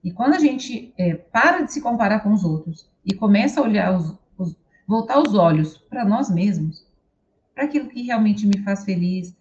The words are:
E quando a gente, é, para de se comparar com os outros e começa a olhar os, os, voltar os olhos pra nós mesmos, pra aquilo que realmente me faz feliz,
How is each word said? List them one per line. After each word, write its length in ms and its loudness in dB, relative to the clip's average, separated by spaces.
E 80 -6
quando 240 0
a 40 -2
gente, 580 -2
é, 180 -2
para 460 0
de 120 -6
se 80 -6
comparar 380 0
com 120 0
os 120 2
outros 440 -4
e 100 -4
começa 460 2
a 40 2
olhar 320 2
os, 200 -4
os, 180 -6
voltar 320 0
os 140 2
olhos 440 4
pra 160 -4
nós 240 0
mesmos, 560 -2
pra 100 -4
aquilo 260 -4
que 140 -12
realmente 420 0
me 160 2
faz 220 -4
feliz, 580 -4